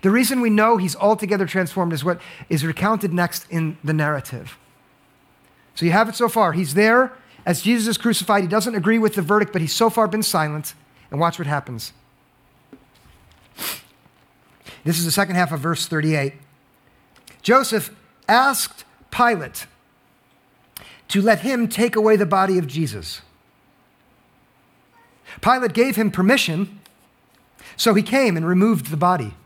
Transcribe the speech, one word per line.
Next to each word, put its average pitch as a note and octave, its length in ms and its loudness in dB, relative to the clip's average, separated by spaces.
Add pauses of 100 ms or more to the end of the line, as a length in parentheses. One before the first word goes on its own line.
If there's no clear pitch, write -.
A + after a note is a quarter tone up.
The F#3+ 80 2
reason B3 300 2
we A#3 100 2
know G#3+ 280 4
he's F3+ 180 -2
altogether G3+ 500 0
transformed F3+ 460 -2
is C#3+ 120 -6
what F3 160 -2 (280)
is D3 160 0
recounted F#3 480 -2
next F3 380 -4
in D#3+ 340 -4
the D3+ 80 -2
narrative. D3 640 -4 (1160)
So - 100 -4
you E3+ 80 2
have G#3+ 160 2
it - 80 -10
so A#3+ 120 0
far. G3+ 240 2
He's D#3+ 220 -2
there A#3 380 4 (340)
as E3+ 160 -2
Jesus A3+ 240 2
is A3+ 120 -2
crucified. G#3 440 0
He F3 60 -2
doesn't G#3+ 260 -2
agree G#3+ 240 2
with G#3+ 160 0
the G3+ 80 -2
verdict, G#3 300 0
but F3+ 80 -2
he's D#3+ 140 -2
so A3+ 160 2
far A3 180 0
been G#3+ 140 -2
silent. D3+ 520 -4 (380)
And C#3 60 -4
watch E3 220 -2
what C#3+ 80 -6
happens. C3+ 440 -6 (3000)
This D#3 120 0
is E3+ 80 -2
the E3 60 -2
second F#3+ 240 0
half F3 160 0
of D#3+ 80 -6
verse D#3+ 300 -4
thirty-eight. D3+ 460 -2 (1080)
Joseph A3 480 2 (380)
asked B3+ 560 0 (260)
Pilate G#3 560 -2 (1400)
to G3+ 120 0
let G3+ 200 2
him A#3+ 260 -2
take A3+ 300 0
away A3 180 4
the G3+ 120 2
body F#3+ 320 2
of D#3+ 100 -2
Jesus. A#2+ 540 -8 (2250)
Pilate B3 320 2
gave A#3+ 240 2
him G#3+ 160 0
permission, F#3 680 0 (1000)
so A3+ 180 2
he G#3 100 4
came A#3+ 320 2
and D#3+ 100 -2
removed F3+ 460 2
the D#3+ 40 -4
body. D3+ 380 0 (120)